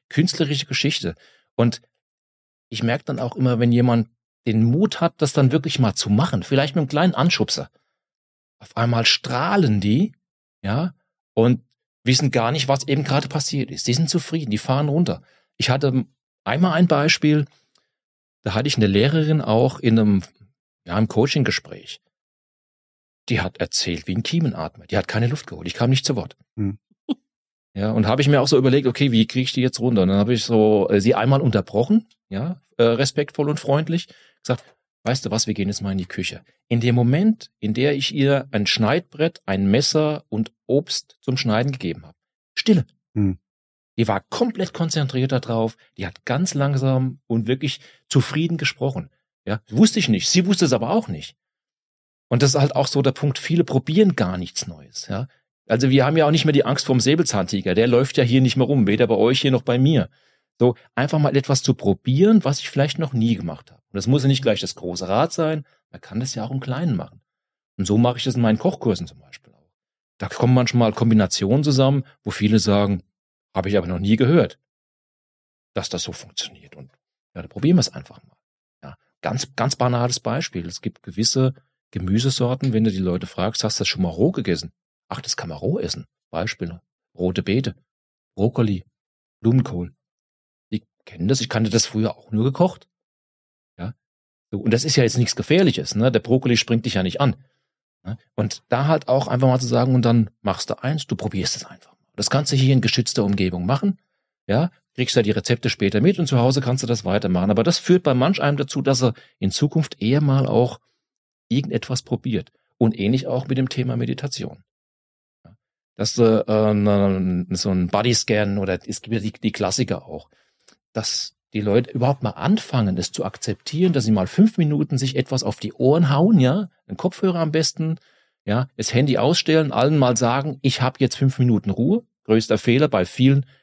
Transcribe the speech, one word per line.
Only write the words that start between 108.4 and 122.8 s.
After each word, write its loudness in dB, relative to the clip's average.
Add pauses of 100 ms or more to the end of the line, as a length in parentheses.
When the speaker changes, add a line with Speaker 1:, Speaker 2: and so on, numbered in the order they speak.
Speaker 1:
einem 0
dazu, -4
dass 0
er 2 (260)
in -2
Zukunft -2
eher 0
mal 2
auch 0 (720)
irgendetwas -4
probiert. -4 (260)
Und 2
ähnlich -2
auch -6
mit -2
dem -2
Thema -4
Meditation. -8 (840)
Ja. -20 (400)
Dass -4
du, 4
äh, 2
ne, 0
so -4
ein 0
Bodyscan 0
oder -2
es -8
gibt -8
ja 0
die, -6
die -4
Klassiker -4
auch, -16 (640)
dass -6 (180)
die -4
Leute 0
überhaupt -2
mal -4
anfangen, -2